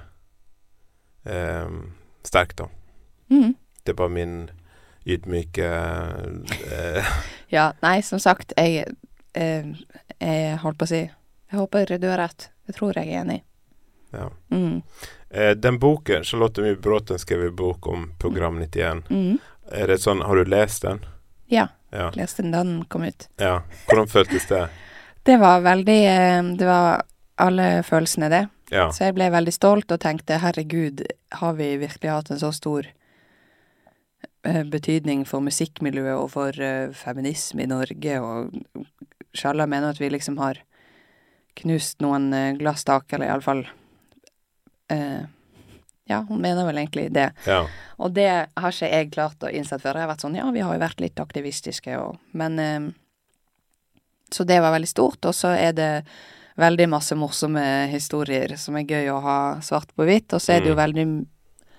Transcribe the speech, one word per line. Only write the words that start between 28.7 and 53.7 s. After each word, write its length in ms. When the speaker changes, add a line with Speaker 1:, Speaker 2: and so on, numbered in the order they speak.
Speaker 1:
Ja. 180
Speaker 2:
Så 160
jeg 80
ble 160
veldig 240
stolt 380
og 80
tenkte, 400
"Herregud, 640
har 220
vi 240
virkelig 320
hatt 220
en 80
så 120
stor, 360
eh, 200
betydning 640
for 140
musikkmiljøet 760
og 140
for, 260
eh, 340
feminisme 680
i 80
Norge?" 500
Og 640
Charlotte 360
mener 200
at 120
vi 80
liksom 300
har 160
knust 460
noen, 320
eh, 240
glasstak, 560
eller 140
i 20
alle 160
fall, 160
eh, 320
ja, 180
hun 140
mener 240
vel 160
egentlig 320
det. 160
Speaker 1:
Ja. 220
Speaker 2:
Og 140
det 140
har 140
ikke 180
jeg 220
klart 280
å 140
innsette 280
før. 120
Jeg 140
har 80
vært 100
sånn, 100
"Ja, 160
vi 100
har 120
jo 80
vært 180
litt 200
aktivistiske 800
og", 180
men, 260
eh, 200